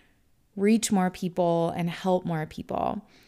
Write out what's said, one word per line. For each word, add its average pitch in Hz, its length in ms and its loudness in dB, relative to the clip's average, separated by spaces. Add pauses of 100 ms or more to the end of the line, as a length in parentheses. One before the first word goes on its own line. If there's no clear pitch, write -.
(560)
reach 214 360 4
more 185 180 2
people 170 600 0
and 170 180 -4
help 180 360 0
more 160 220 -4
people. - 560 -4 (260)